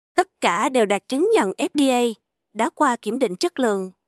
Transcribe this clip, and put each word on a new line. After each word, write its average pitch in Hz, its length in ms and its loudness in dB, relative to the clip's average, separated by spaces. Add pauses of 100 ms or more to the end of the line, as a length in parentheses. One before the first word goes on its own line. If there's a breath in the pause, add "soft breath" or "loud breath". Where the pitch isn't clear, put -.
(140)
Tất - 260 -2
cả 214 280 0
đều 247 180 2
đạt 196 220 -2
chứng 320 260 0
nhận 214 240 2
F 320 160 -2
D 302 60 0 (100)
A, 240 320 -2 (300)
đã 226 180 -2
qua 262 260 0
kiểm 214 220 -6
định 196 180 -2
chất - 220 -4
lượng 196 320 0 (180)